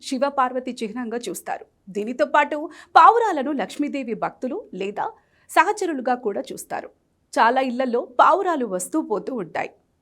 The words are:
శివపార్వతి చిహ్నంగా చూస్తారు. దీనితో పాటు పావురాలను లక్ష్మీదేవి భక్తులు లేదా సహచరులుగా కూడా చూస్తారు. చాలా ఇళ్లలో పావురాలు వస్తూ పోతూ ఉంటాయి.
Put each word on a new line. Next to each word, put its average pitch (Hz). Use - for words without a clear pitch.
శివపార్వతి 254
చిహ్నంగా 233
చూస్తారు. -
దీనితో 214
పాటు 294
పావురాలను 349
లక్ష్మీదేవి 262
భక్తులు 254
లేదా 196
సహచరులుగా 320
కూడా 233
చూస్తారు. -
చాలా 254
ఇళ్లలో 254
పావురాలు 320
వస్తూ 226
పోతూ 285
ఉంటాయి. 170